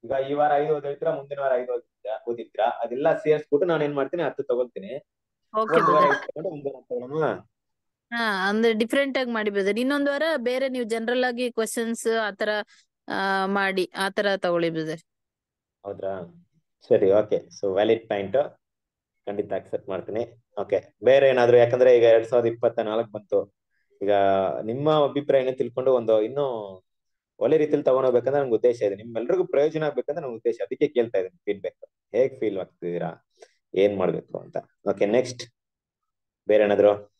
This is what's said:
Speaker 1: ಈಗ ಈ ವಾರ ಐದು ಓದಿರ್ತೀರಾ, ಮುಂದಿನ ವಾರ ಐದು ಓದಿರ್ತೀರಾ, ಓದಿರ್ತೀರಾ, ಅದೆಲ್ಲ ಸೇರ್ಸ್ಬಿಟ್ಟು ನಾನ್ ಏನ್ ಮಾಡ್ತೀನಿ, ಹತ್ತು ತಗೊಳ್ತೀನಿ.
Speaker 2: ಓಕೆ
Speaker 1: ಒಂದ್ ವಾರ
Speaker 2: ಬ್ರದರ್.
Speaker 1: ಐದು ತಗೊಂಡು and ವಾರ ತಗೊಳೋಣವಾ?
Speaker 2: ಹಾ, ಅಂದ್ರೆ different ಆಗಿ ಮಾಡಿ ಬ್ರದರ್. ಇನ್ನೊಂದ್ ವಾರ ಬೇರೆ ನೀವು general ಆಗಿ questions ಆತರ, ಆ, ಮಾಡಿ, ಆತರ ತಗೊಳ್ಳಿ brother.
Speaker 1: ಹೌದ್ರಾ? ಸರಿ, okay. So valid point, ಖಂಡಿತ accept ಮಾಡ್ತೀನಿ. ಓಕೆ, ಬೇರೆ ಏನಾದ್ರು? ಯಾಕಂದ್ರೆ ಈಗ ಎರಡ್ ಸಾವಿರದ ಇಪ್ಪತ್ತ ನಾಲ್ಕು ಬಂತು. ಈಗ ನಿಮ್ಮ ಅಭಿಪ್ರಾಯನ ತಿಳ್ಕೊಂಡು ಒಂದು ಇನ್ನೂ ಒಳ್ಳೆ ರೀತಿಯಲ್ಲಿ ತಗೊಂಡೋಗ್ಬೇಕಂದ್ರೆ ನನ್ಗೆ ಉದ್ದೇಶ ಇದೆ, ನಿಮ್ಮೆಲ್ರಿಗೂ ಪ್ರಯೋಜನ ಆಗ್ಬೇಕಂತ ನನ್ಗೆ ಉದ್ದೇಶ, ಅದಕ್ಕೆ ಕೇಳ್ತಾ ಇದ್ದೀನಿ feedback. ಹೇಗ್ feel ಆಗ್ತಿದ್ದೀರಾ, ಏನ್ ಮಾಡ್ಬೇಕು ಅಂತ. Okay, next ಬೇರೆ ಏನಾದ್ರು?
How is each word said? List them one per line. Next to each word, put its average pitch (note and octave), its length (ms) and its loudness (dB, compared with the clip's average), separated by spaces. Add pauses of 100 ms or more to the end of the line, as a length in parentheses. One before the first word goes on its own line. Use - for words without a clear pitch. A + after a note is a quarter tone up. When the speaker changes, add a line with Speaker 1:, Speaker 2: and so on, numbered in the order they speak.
Speaker 1:
ಈಗ B2 60 -8 (180)
ಈ C#3+ 40 -2
ವಾರ D3 220 2
ಐದು D3+ 220 0
ಓದಿರ್ತೀರಾ, C#3+ 380 -4
ಮುಂದಿನ C#3 240 -10
ವಾರ C3+ 160 -2
ಐದು B2 160 -2
ಓದಿರ್ತೀರಾ, A2 560 -10
ಓದಿರ್ತೀರಾ, A2+ 380 -4
ಅದೆಲ್ಲ B2 520 -2
ಸೇರ್ಸ್ಬಿಟ್ಟು D3+ 500 0
ನಾನ್ D#3 160 0
ಏನ್ D3 120 -2
ಮಾಡ್ತೀನಿ, C#3 280 -4
ಹತ್ತು C3+ 200 -6
ತಗೊಳ್ತೀನಿ. A#2+ 520 -4 (600)
Speaker 2:
ಓಕೆ - 20 0
Speaker 1:
ಒಂದ್ - 300 2
ವಾರ D3+ 140 6
Speaker 2:
ಬ್ರದರ್. - 140 2
Speaker 1:
ಐದು - 100 -10
ತಗೊಂಡು F#3 220 -8
and C#3+ 160 -12
ವಾರ C3 240 -10
ತಗೊಳೋಣವಾ? B2 600 -4 (600)
Speaker 2:
ಹಾ, G#3+ 380 -2
ಅಂದ್ರೆ A3+ 240 2
different C4+ 440 0
ಆಗಿ B3+ 140 -4
ಮಾಡಿ G#3+ 200 -4
ಬ್ರದರ್. G3+ 280 -2
ಇನ್ನೊಂದ್ C#4+ 300 0
ವಾರ C#4+ 140 -2 (140)
ಬೇರೆ B3+ 320 -2
ನೀವು B3+ 160 -4
general A3+ 380 -2
ಆಗಿ B3 280 -4
questions A3+ 560 -4
ಆತರ, G#3+ 420 -2 (580)
ಆ, F#3+ 380 0
ಮಾಡಿ, F#3+ 500 -2
ಆತರ G3 320 -2 (100)
ತಗೊಳ್ಳಿ E3+ 320 0
brother. D#3+ 320 -6 (840)
Speaker 1:
ಹೌದ್ರಾ? G2 580 -10 (460)
ಸರಿ, G2+ 220 4
okay. G#2+ 240 2
So - 380 -6
valid A2 360 0
point, G2+ 500 -2 (680)
ಖಂಡಿತ G2+ 280 -6
accept G2 360 -8
ಮಾಡ್ತೀನಿ. G2 560 -8 (160)
ಓಕೆ, - 420 -4
ಬೇರೆ C3+ 260 6
ಏನಾದ್ರು? B2 280 6
ಯಾಕಂದ್ರೆ B2 400 6
ಈಗ A#2 60 6
ಎರಡ್ A2+ 240 6
ಸಾವಿರದ A#2+ 200 2
ಇಪ್ಪತ್ತ A#2 320 -2
ನಾಲ್ಕು G#2+ 320 -4
ಬಂತು. G2+ 440 -4 (460)
ಈಗ G2+ 100 0 (520)
ನಿಮ್ಮ C#3+ 400 2
ಅಭಿಪ್ರಾಯನ C3+ 540 0
ತಿಳ್ಕೊಂಡು B2+ 360 0
ಒಂದು A2 280 2
ಇನ್ನೂ C3 220 -2 (960)
ಒಳ್ಳೆ C3 180 2
ರೀತಿಯಲ್ಲಿ D3+ 260 2
ತಗೊಂಡೋಗ್ಬೇಕಂದ್ರೆ C3 580 2
ನನ್ಗೆ B2 140 0
ಉದ್ದೇಶ A#2 260 2
ಇದೆ, G2+ 140 0
ನಿಮ್ಮೆಲ್ರಿಗೂ A#2 500 -4
ಪ್ರಯೋಜನ D3+ 380 0
ಆಗ್ಬೇಕಂತ C#3+ 340 -4
ನನ್ಗೆ C3 180 -8
ಉದ್ದೇಶ, A2+ 260 -2
ಅದಕ್ಕೆ - 260 -2
ಕೇಳ್ತಾ A#2 300 0
ಇದ್ದೀನಿ F#2 200 -4
feedback. G2 520 -10 (260)
ಹೇಗ್ C3 240 0
feel G#2 180 -4
ಆಗ್ತಿದ್ದೀರಾ, E2+ 720 -8 (480)
ಏನ್ G2+ 220 2
ಮಾಡ್ಬೇಕು F2 400 -4
ಅಂತ. - 200 -10 (320)
Okay, G2+ 160 0
next B2 440 -2 (960)
ಬೇರೆ G#2+ 160 6
ಏನಾದ್ರು? G2+ 560 4